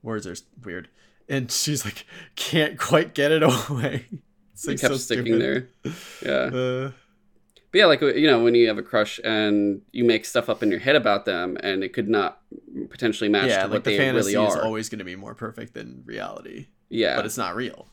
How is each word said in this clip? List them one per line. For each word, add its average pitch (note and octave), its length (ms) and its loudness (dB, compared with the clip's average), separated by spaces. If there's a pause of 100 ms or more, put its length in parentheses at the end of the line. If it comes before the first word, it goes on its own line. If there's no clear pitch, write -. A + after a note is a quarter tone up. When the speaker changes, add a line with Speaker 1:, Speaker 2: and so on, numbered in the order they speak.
Speaker 1:
words A2 240 -8
are F2 60 -12
s-, F#2 100 -14 (220)
weird. F2+ 240 -12 (400)
And C3 220 -4
she's - 340 -4
like, - 200 -12 (320)
can't D#3 420 -2
quite - 360 2
get C#3+ 180 2
it D#3 100 4
<laughs> A#2+ 280 2
away. C3+ 360 -4 (460)
It's, - 140 -16
Speaker 2:
It D3 60 -4
Speaker 1:
like, - 80 -4
Speaker 2:
kept C#3 140 2
Speaker 1:
so C3 40 -4
Speaker 2:
sticking B2 260 -2 (160)
Speaker 1:
stupid. C3 280 -2 (140)
Speaker 2:
there. - 100 -8 (600)
Yeah. B2+ 60 -6
Speaker 1:
Uh, B2+ 320 -4 (800)
Speaker 2:
But F#3 60 4
yeah, G3+ 80 8
like, D3+ 160 6
you D3 260 4
know, A#2 160 6
when A#2+ 100 6
you A#2 140 8
have G#2+ 100 -2
a G#2+ 40 -8
crush - 420 0
and G#2 560 2 (100)
you A#2+ 140 0
make A2+ 220 4
stuff - 220 -2
up A#2 140 -2
in G#2+ 80 2
your F2 80 0
head C#3 160 2
about G#2 300 2
them F2+ 360 -4
and F#2+ 220 -2
it F#2 100 -6
could G#2 160 -2
not G2+ 320 0 (500)
potentially G#2+ 400 -2
match G2+ 180 4
Speaker 1:
yeah, G#2+ 140 4
Speaker 2:
to - 20 -
Speaker 1:
like, G2+ 80 -4
Speaker 2:
what G#2 120 -2
Speaker 1:
the A2+ 80 0
Speaker 2:
they G2+ 60 2
Speaker 1:
fantasy A2 380 2
Speaker 2:
really G#2 120 2
Speaker 1:
is F#2 60 2
Speaker 2:
are. D2+ 80 -2
Speaker 1:
always A2 260 -4
gonna G#2+ 140 -10
be F2+ 140 -10
more G#2+ 180 -14
perfect A#2 400 -14
than B2 300 -16
reality. - 600 -12 (220)
Speaker 2:
Yeah. F2+ 280 0
Speaker 1:
But B1+ 100 -2
it's A#2 120 -8
not F#2 180 -4
real. A#2 360 -10